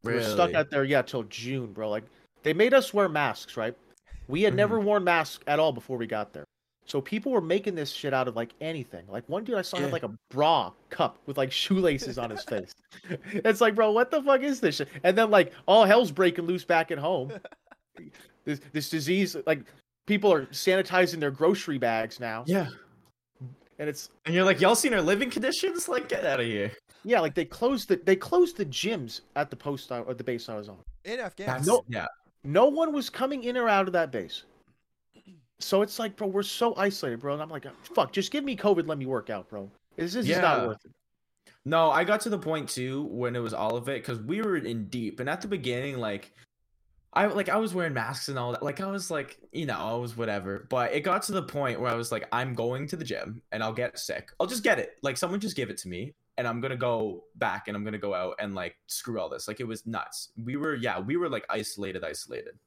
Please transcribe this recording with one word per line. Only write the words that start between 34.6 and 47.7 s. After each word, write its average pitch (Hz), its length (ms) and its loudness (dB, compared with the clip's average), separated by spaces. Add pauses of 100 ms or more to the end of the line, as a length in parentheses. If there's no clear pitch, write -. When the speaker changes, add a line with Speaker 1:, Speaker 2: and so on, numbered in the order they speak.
Speaker 1:
So 196 240 2
it's 208 160 -6
like, 214 160 -6
bro, 208 120 -6
we're 196 160 -2
so 233 320 0
isolated, 185 440 -2
bro. 143 140 -4
And 151 80 -6
I'm 156 80 -10
like, 156 160 -12 (180)
"Fuck, 185 300 0
just 190 180 -2
give 285 120 -2
me 269 120 -4
covid, 185 320 2
let 156 100 -4
me 131 80 -6
work 127 240 -4
out, 101 200 -6
bro." 101 200 -10 (260)
This 175 200 -6
is 240 120 0
not 165 320 4
Speaker 2:
Yeah. 104 80 0
Speaker 1:
worth 107 180 -8
it. - 60 -20 (760)
Speaker 2:
No, 160 260 4
I 156 120 4
got 208 180 2
to 233 80 -4
the 202 100 -2
point, 151 300 -4
too, 131 340 -4
when 123 320 -4
it 123 40 -2
was 117 140 -4
all 107 220 -2
of 120 120 -6
it, 139 160 -4
'cause 117 160 -6
we 156 220 -4
were 202 160 0
in 113 320 -4
deep. 113 300 -6
And 127 100 -4
at 175 120 -4
the 220 60 -10
beginning, 135 500 -4
like, 104 360 -6 (800)
I, 196 120 6
like, 196 240 0
I 190 80 2
was 220 180 0